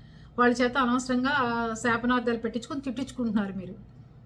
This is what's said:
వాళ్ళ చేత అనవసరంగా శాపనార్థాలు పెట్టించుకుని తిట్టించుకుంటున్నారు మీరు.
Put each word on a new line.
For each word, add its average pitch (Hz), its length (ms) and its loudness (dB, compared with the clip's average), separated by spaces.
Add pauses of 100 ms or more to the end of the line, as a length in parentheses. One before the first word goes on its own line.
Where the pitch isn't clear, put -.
(400)
వాళ్ళ 240 220 6
చేత 247 160 2
అనవసరంగా 247 960 2
శాపనార్థాలు 233 640 0
పెట్టించుకుని 233 440 -4
తిట్టించుకుంటున్నారు 226 720 -2
మీరు. 185 220 -10 (500)